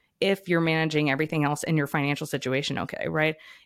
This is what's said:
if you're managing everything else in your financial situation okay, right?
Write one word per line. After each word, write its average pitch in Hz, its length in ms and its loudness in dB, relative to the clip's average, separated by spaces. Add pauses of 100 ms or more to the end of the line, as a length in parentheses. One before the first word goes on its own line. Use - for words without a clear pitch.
(200)
if 190 280 0
you're 170 120 4
managing 160 500 2
everything 151 340 0
else 143 200 0
in 160 120 0
your 143 100 2
financial 143 400 -2
situation 135 520 -2
okay, - 300 -6
right? 156 280 0 (300)